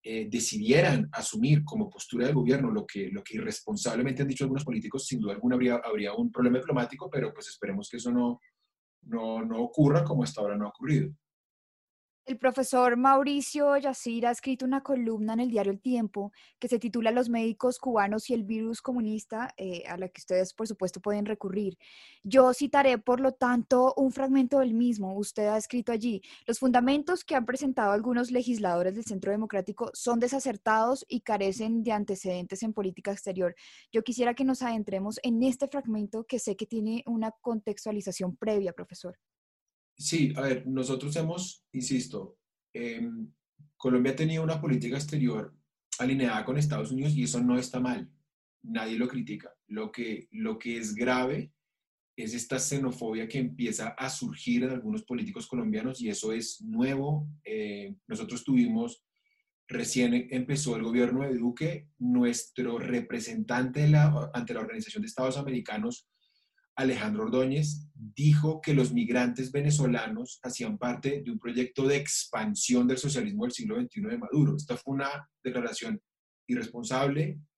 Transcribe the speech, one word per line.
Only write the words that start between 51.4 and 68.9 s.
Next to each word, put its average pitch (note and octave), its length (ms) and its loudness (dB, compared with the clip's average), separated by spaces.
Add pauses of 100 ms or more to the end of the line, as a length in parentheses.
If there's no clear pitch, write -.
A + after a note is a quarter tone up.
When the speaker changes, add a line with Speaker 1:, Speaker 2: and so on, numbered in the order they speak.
Speaker 1:
es A#2 200 -8
esta B2 240 -4
xenofobia A#2+ 680 -4
que C3 120 -6
empieza A2+ 500 -4
a C3 220 -6
surgir B2 540 -2
en C3 80 -2
algunos A2 300 -4
políticos A#2 440 -6
colombianos A2+ 560 -4
y A2 80 -2
eso A2 200 -4
es A2+ 300 -6
nuevo. C3+ 640 0 (160)
Eh, G#3 540 -8 (100)
nosotros A2+ 380 -8
tuvimos, A#2+ 580 2 (640)
recién A#2+ 640 0
empezó B2+ 460 -2
el A2 60 -4
gobierno A#2+ 400 2
de C3 160 -2
Duque, B2 500 -4 (100)
nuestro A#2+ 800 0
representante A#2+ 1000 -2
de D3+ 80 6
la, D3+ 460 6
ante A#2+ 180 -6
la A2+ 80 -4
Organización A2 400 -8
de G2+ 80 -6
Estados C3 300 -2
Americanos, A#2+ 680 -6 (720)
Alejandro A2 440 0
Ordóñez, C3 720 0
dijo D3+ 640 4
que D3+ 140 2
los A#2+ 180 4